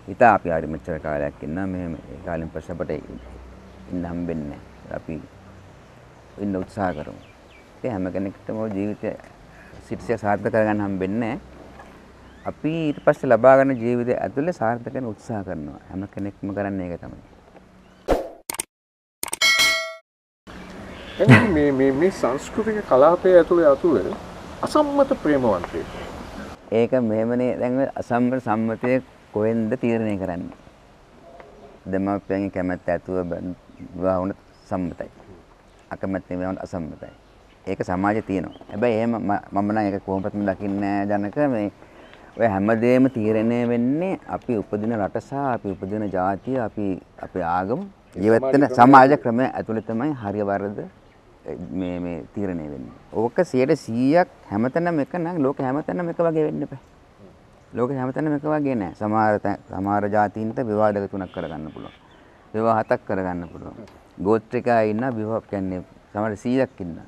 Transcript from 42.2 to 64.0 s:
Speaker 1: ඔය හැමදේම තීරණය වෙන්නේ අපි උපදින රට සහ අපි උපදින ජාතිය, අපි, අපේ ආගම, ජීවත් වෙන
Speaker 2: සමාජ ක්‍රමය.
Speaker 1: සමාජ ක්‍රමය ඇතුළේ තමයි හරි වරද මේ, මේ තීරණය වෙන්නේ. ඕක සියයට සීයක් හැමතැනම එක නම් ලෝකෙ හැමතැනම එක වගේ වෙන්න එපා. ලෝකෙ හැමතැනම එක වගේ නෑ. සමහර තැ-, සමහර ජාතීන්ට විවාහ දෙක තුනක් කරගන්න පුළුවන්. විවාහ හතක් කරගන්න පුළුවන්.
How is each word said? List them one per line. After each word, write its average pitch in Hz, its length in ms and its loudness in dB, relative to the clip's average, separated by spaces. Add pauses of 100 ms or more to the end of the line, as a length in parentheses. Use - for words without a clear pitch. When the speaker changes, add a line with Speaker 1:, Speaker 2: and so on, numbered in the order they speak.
Speaker 1:
ඔය 113 140 2
හැමදේම 113 640 4
තීරණය 113 560 0
වෙන්නේ 135 600 0
අපි 107 300 -4
උපදින 107 400 -2
රට 95 220 -2
සහ - 140 -10 (140)
අපි 110 240 -4
උපදින 101 380 -6
ජාතිය, 95 500 -2
අපි, 101 420 -4 (160)
අපේ - 280 -6
ආගම, 98 440 -4 (220)
ජීවත් 110 320 4
වෙන 135 260 4
Speaker 2:
සමාජ - 0 -
ක්‍රමය. - 80 0
Speaker 1:
සමාජ 135 400 12
ක්‍රමය 123 280 0
ඇතුළේ 107 440 -4
තමයි 131 260 -2
හරි 104 280 -4
වරද 101 440 -2 (800)
මේ, 90 320 -4
මේ 87 260 -6
තීරණය 92 380 -6
වෙන්නේ. 65 300 -12 (160)
ඕක 110 320 0
සියයට 139 340 2
සීයක් 135 540 2 (140)
හැමතැනම 147 560 0
එක - 140 -4
නම් 175 260 -4
ලෝකෙ 139 240 0
හැමතැනම 170 460 -4
එක 165 100 -8
වගේ 160 260 2
වෙන්න 151 180 -4
එපා. 135 160 -12 (920)
ලෝකෙ 123 260 -2
හැමතැනම 147 400 -2
එක 143 80 -6
වගේ 151 320 0
නෑ. 92 200 -4
සමහර 107 440 2
තැ-, 98 260 -4
සමහර 101 440 -2
ජාතීන්ට 107 520 0
විවාහ 107 320 2
දෙක 101 160 -2
තුනක් 95 220 -8
කරගන්න 78 400 -10
පුළුවන්. 50 220 -16 (560)
විවාහ 110 300 2
හතක් 120 260 0
කරගන්න 90 420 -4
පුළුවන්. - 400 -16 (300)